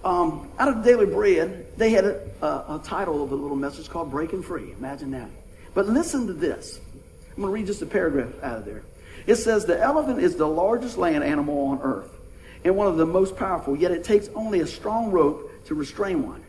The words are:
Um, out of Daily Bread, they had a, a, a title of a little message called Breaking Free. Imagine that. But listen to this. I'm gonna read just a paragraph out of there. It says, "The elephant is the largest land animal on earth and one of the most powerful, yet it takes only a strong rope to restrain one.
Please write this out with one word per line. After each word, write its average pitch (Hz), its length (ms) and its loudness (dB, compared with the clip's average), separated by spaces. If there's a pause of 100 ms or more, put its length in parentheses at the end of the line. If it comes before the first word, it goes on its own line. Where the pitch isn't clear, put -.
Um, 175 440 0 (100)
out 269 100 4
of 220 160 0
Daily 233 220 8
Bread, 190 680 2
they 226 140 4
had 196 140 6
a, 202 160 0 (200)
a, 156 60 -2 (300)
a 151 80 -8
title 165 400 -2
of 131 80 -6
a - 20 -4
little 143 220 -4
message 143 320 -6
called 165 220 -6
Breaking 160 320 -4
Free. 147 360 -10
Imagine 135 320 -8
that. 127 200 -8 (440)
But 196 120 4
listen 247 420 0
to 185 40 -4
this. 151 460 -4 (560)
I'm 196 80 -8
gonna 190 100 -2
read 214 140 -4
just 202 160 -4
a 151 40 -8
paragraph 151 440 0 (120)
out 120 160 -6
of 104 60 -10
there. 104 180 -12 (440)
It 226 100 6
says, 220 280 2
"The 170 160 2
elephant 269 400 2
is 175 160 2
the 156 100 2
largest 214 520 0
land 160 260 2
animal 147 420 0
on 135 160 0
earth 123 280 -4 (520)
and 185 140 4
one 202 100 2
of 175 100 2
the 160 100 4
most 190 300 2
powerful, 175 380 -2
yet 175 160 2
it 165 140 -2
takes 208 300 4
only 214 260 0
a 151 60 0
strong 220 440 -4
rope 156 400 4 (160)
to 160 80 -4
restrain 151 520 -2
one. - 220 -12